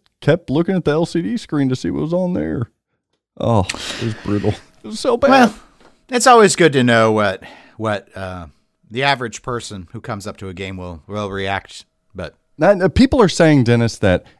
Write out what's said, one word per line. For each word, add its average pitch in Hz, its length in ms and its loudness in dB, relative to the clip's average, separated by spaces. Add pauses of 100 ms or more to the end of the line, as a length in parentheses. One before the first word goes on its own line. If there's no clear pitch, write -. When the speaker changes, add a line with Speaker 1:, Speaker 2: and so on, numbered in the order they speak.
(200)
Speaker 1:
kept 165 300 0
looking 175 260 0
at 170 80 -2
the 147 80 0
L 160 140 0
C 170 160 -4
D 214 160 -6
screen 139 320 -2
to 127 60 -2
see - 140 -6
what 143 120 -4
was 156 120 -4
on 180 200 -2
there." 156 360 -6 (720)
Oh, 110 260 2 (360)
it - 20 -6
was 113 100 -6 (120)
brutal. 101 240 -2 (340)
It - 40 -16
was 220 120 -12
so 247 160 0
bad. 262 140 0
Speaker 2:
Well, 254 300 2 (500)
it's 247 180 0
always 226 300 6
good 160 160 4
to 131 100 2
know 113 300 4
what, 101 280 -2 (360)
what, 107 400 -6
uh, 92 300 -12 (440)
the 123 120 -6
average 127 380 -4
person 107 520 -10
who 113 80 -14
comes 104 260 -10
up 98 100 -10
to 95 120 -12
a 92 40 -12
game 95 220 -10
will, 90 320 -12
will 104 240 -6
react, 98 540 -8 (280)
but 90 220 -12 (220)
Speaker 1:
Now, 165 140 4
uh, 185 180 2
people 262 320 4
are 185 80 4
saying, 151 340 4
Dennis, 117 360 2
that 90 260 2 (140)